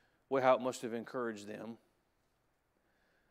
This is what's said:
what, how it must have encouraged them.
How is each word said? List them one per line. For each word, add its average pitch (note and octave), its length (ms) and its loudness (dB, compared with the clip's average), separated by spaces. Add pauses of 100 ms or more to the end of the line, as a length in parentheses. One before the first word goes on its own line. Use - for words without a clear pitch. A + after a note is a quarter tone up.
(280)
what, C3+ 140 2
how C3 140 8
it - 40 0
must B2 220 -2
have A#2 100 -6
encouraged A2+ 540 -6
them. G#2+ 320 -10 (1500)